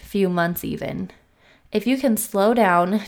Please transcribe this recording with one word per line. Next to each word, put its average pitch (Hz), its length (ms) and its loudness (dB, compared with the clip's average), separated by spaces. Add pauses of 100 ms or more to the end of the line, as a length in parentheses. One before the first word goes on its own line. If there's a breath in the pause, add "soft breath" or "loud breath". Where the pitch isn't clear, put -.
few 196 280 -2
months 175 340 -2
even. - 480 -8 (600 soft breath)
If 214 140 -2
you 262 120 2
can 262 180 2
slow 208 380 0
down 190 540 2